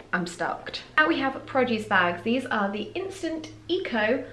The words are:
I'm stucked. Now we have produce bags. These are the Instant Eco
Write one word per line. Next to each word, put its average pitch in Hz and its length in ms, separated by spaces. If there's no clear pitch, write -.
I'm 180 140
stucked. - 560
Now 311 120
we 302 120
have 269 280
produce 240 380
bags. 180 380
These 254 220
are 202 260
the 214 220
Instant 339 580
Eco 254 640